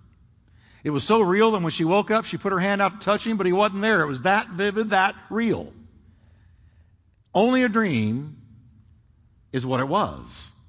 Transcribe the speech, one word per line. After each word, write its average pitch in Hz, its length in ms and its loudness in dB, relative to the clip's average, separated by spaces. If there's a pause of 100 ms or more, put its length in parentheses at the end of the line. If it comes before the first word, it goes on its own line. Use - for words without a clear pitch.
(840)
It 151 80 -4
was 139 120 -2
so 220 180 4
real 202 320 4
that 185 100 -2
when 160 80 -2
she 165 140 -2
woke 202 260 2
up, 220 140 0
she 170 120 -10
put 196 160 -4
her 180 60 0
hand 196 240 0
out 185 180 -2
to - 20 -16
touch 202 220 -2
him, 226 100 -2
but 190 120 0
he 175 40 2
wasn't 196 300 2
there. 214 200 2
It 151 60 0
was 131 140 -8
that 208 280 2
vivid, 202 420 -2
that 196 240 2 (160)
real. 190 420 -2 (1600)
Only 254 300 4
a 247 60 2
dream 147 680 -2 (1120)
is 127 140 -4
what 127 160 -2
it 139 80 -4
was. 85 640 -6 (140)